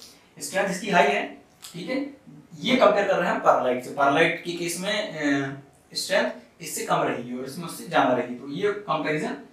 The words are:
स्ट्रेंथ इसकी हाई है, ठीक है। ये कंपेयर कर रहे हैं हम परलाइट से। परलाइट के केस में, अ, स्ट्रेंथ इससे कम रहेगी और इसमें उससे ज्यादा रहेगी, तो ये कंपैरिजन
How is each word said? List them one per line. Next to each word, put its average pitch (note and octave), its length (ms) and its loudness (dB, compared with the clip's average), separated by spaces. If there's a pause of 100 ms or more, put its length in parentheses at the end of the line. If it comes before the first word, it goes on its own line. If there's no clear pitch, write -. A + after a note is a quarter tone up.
(420)
स्ट्रेंथ G3 280 -2
इसकी G3+ 200 -6
हाई F#3 180 6
है, - 380 -4 (280)
ठीक E3+ 160 -8
है। - 260 -4 (440)
ये B3 160 2
कंपेयर - 320 6
कर F#3 80 2
रहे - 120 0
हैं - 80 0
हम - 60 -4
परलाइट B2+ 420 4
से। C#3 60 -10
परलाइट C#3+ 540 2
के F3 80 -6
केस E3+ 280 -4
में, G#3 400 -4
अ, C#3 360 0 (380)
स्ट्रेंथ A3 380 0 (300)
इससे - 240 -8
कम F3+ 100 0
रहेगी B2 420 -2
और B2+ 80 -8
इसमें E3+ 200 -8
उससे - 220 -12
ज्यादा C#3+ 260 4
रहेगी, A#2+ 220 -2
तो C#3+ 140 -12
ये G3 220 0
कंपैरिजन D#3 680 -2 (160)